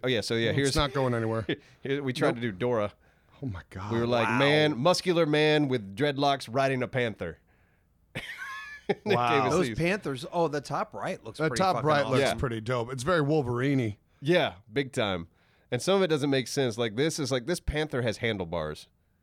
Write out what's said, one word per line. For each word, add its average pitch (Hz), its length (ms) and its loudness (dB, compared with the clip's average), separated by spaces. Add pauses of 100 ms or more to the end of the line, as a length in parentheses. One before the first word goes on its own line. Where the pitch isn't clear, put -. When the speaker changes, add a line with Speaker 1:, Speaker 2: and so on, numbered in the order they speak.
Speaker 1:
oh, 127 40 0
yeah, 120 140 2
so, - 120 -2
yeah, 113 160 2
Speaker 2:
It's 101 60 0
Speaker 1:
here's 139 200 2
Speaker 2:
not 143 160 0
going 131 220 0
anywhere. 113 300 -2 (200)
Speaker 1:
<laughs> - 180 -20
here, 139 200 -2
we 131 100 -2
tried 147 160 2
Speaker 2:
Nope. 127 80 0
Speaker 1:
to 117 40 -8
do 117 120 -2
Dora. 107 400 0 (500)
Speaker 2:
Oh, 139 40 -6
my 92 240 -8
God. 101 220 -8
Speaker 1:
We 117 60 0
were 117 80 0
like, 117 220 2
Speaker 3:
Wow. 110 100 2
Speaker 1:
"Man, 151 400 4
muscular 170 480 2
man 151 420 4
with 101 280 -4
dreadlocks 139 540 0
riding 135 340 0
a 104 40 -4
panther." 107 500 -4 (760)
<laughs> - 60 -10 (840)
They 415 80 2
Speaker 2:
Wow. 120 160 2
Speaker 1:
gave - 140 4
us - 80 2
Speaker 3:
Those 165 160 2
Speaker 1:
these. 107 100 -6
Speaker 3:
panthers, 165 540 -2
oh, 170 160 2
the 143 120 -4
top 165 340 -6
right 127 300 -8
looks 110 140 -14
Speaker 2:
The 151 100 0
Speaker 3:
pretty 127 120 -2
Speaker 2:
top 185 160 2
Speaker 3:
fucking 120 100 -2
Speaker 2:
right 151 140 4
Speaker 3:
awesome. 127 100 0
Speaker 2:
looks 131 120 4
Speaker 1:
Yeah. 117 120 2
Speaker 2:
pretty 117 260 -4
dope. 120 320 -2
It's 127 120 -8
very 175 160 2
Wolverine-y. 131 760 2 (220)
Speaker 1:
Yeah, 139 340 4 (180)
big 131 200 -2
time. 95 360 0 (420)
And 123 100 -2
some 190 160 2
of 190 60 4
it 180 60 2
doesn't 147 220 0
make 135 180 0
sense. 127 280 0
Like, 113 200 -2
this 156 240 0
is 127 100 -2
like, 123 160 -2
this 170 140 -2
panther 147 420 -2
has 110 160 0
handlebars. 85 720 -4 (340)